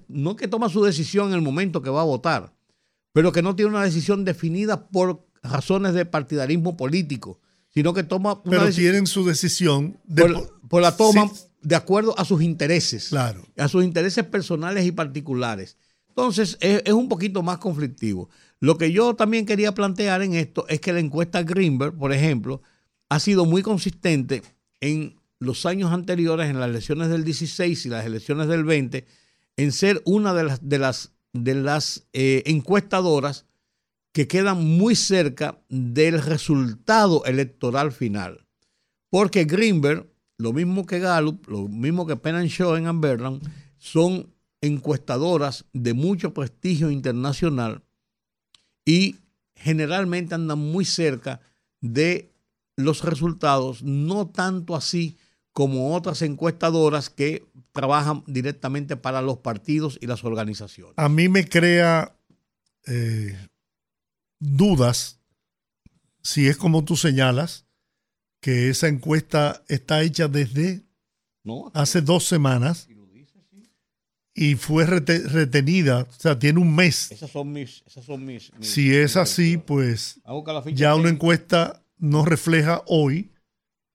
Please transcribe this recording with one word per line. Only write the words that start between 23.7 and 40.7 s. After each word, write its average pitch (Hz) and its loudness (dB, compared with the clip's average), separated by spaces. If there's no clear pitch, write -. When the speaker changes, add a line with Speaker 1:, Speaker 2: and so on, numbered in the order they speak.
Speaker 1:
en 151 -4
los 127 -4
años 180 0
anteriores, 170 0
en 131 -2
las 123 -2
elecciones 147 -4
del 165 -2
dieciséis 165 -4
y 127 -8
las 113 -6
elecciones 143 -4
del 160 0
veinte, 139 -2
en 139 0
ser 196 2
una 202 2
de 165 0
las, 131 -6
de 143 0
las, 131 -4
de 123 -2
las, 143 -4
eh, 131 2
encuestadoras 160 0
que 147 0
quedan 190 0
muy 180 4
cerca 151 0
del 135 0
resultado 151 2
electoral 135 -2
final. 101 -8
Porque 190 2
Greenberg, 165 0
lo 113 -4
mismo 180 -2